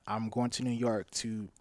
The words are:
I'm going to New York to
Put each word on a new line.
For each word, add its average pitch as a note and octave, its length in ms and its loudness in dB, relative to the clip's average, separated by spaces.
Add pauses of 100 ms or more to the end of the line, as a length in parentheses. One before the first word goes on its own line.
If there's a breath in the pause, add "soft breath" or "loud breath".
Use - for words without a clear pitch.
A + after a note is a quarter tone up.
I'm A2 220 0
going B2 220 2
to - 120 -2
New B2 80 2
York A2+ 400 2
to A2 380 -4 (120)